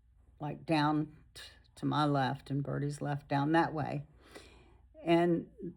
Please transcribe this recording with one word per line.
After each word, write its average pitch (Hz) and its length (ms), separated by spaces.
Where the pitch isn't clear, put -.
like, 147 260
down 151 420
t-, - 80
to - 100
my 139 180
left 139 460
and 139 120
Bertie's 139 380
left 143 280
down 143 240
that 160 200
way. 147 300
And 170 420